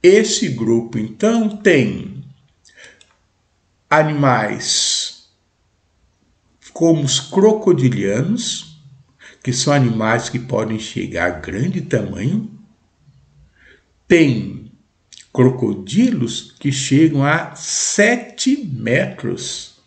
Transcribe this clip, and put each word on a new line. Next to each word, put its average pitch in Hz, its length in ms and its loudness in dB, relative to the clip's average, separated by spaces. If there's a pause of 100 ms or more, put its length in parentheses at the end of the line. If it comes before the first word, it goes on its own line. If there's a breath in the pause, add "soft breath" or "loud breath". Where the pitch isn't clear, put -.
Esse 208 460 4
grupo, 117 500 -2
então, 214 580 -2
tem 127 680 0 (1600 soft breath)
animais 139 1400 0 (1400)
como 165 320 2
os - 160 0
crocodilianos, 160 1600 0 (640 loud breath)
que 127 80 -2
são 143 200 0
animais 117 560 2
que - 120 -4
podem 110 400 -4
chegar 90 460 -6
a 87 120 -4
grande 139 440 -4
tamanho. 113 680 -4 (1600 soft breath)
Tem 117 640 2 (600)
crocodilos 127 1300 0
que 139 140 -2
chegam 139 520 2
a 160 300 0
sete - 1000 0
metros. 139 1160 -4 (140)